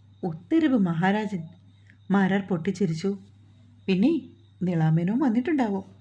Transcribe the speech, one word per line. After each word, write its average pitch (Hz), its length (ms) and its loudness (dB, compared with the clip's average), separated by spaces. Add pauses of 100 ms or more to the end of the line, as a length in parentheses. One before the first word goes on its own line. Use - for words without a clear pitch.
(220)
ഉത്തരവ് 262 560 0
മഹാരാജൻ." 190 640 0 (680)
മാരാർ 196 320 2
പൊട്ടിച്ചിരിച്ചു. 190 680 -2 (720)
"പിന്നെ 196 300 2 (500)
നിളാമേനോ 170 560 0
വന്നിട്ടുണ്ടാവോ?" 247 640 0 (180)